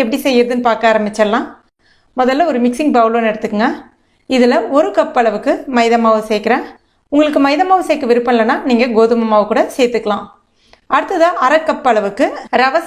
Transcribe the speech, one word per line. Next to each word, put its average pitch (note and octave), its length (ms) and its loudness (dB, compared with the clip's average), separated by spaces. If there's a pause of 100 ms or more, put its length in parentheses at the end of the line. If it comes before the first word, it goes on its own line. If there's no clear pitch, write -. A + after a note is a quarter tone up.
எப்படி B3+ 260 -2
செய்யறதுன்னு A#3+ 420 0
பார்க்க A3 220 2
ஆரம்பிச்சிடலாம். G#3+ 560 -2 (720)
முதல்ல C4+ 320 0
ஒரு A#3+ 160 -2
மிக்சிங் B3 320 -2
பவுல் A3+ 180 2
ஒண்ணு A3 160 0
எடுத்துக்கங்க. A3 380 -2 (680)
இதுல B3+ 240 4 (160)
ஒரு F#4 220 2
கப் - 240 -2
அளவுக்கு G#3+ 300 -2 (260)
மைதா A#3 260 2
மாவு A3 160 2 (100)
சேர்க்கிறேன். A3 340 -2 (460)
உங்களுக்கு D4 380 2
மைதா D#4 240 0
மாவு F4 180 0
சேர்க்க B3+ 220 0
விருப்பம் A#3+ 240 2
இல்லைன்னா A3+ 200 0 (140)
நீங்க A#3+ 160 2 (100)
கோதுமை A3+ 360 2
மாவு G#3 200 2
கூட C4+ 100 2 (160)
சேர்த்துக்கலாம். G#3+ 460 -2 (720)
அடுத்ததா E4 340 0 (160)
அரை D#4 220 2
கப் B3+ 240 0
அளவுக்கு G3+ 340 0 (360)
ரவை C4+ 240 0